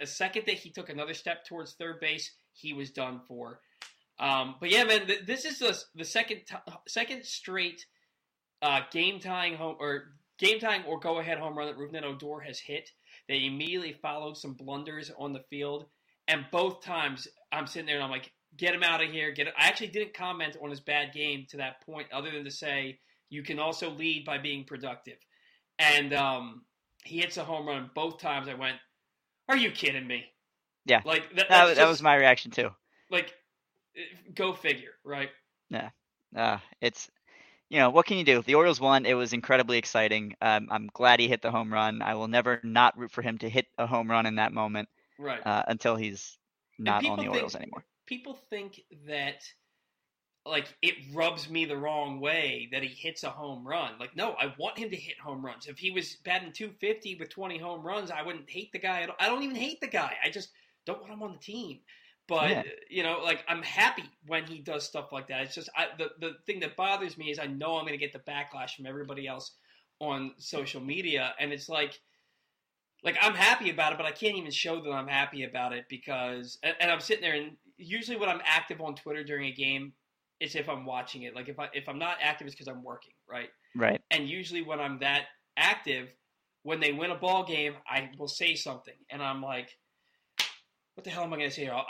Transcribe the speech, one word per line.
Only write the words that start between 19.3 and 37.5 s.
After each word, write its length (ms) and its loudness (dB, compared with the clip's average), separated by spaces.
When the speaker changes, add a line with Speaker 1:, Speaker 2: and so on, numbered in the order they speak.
Speaker 1:
Get, 160 -2
I 200 4
actually 200 0
didn't 260 -4
comment 480 -4
on 80 -6
his 100 -8
bad 320 0
game 380 -4
to 80 -12
that 280 -8
point, 260 -12
other 200 -6
than 120 -8
to 60 -10
say, 480 -4
"You 140 -10
can 160 -6
also 300 -2
lead 340 -2
by 140 -4
being 260 -6
productive." 540 -12
And, 340 6
um, 520 0
he 160 -6
hits 160 -2
a 80 -6
home 240 -4
run 260 -6
both 240 -4
times. 300 -4
I 60 -8
went, 240 -4
"Are 80 4
you 140 4
kidding 360 0
me?" 180 -6
Speaker 2:
Yeah. 200 8
Speaker 1:
Like, 320 0
that, 120 4
Speaker 2:
That 0 -
Speaker 1:
that's 120 12
Speaker 2:
wa-, 80 12
that 80 6
Speaker 1:
just 120 12
Speaker 2:
was 140 2
my 140 10
reaction 340 8
too. 200 0
Speaker 1:
like, 220 0
eh, 40 -12
go 200 2
figure, 380 -2
right? 260 -4
Speaker 2:
Yeah. 200 -4
Uh, 240 2
it's, 300 0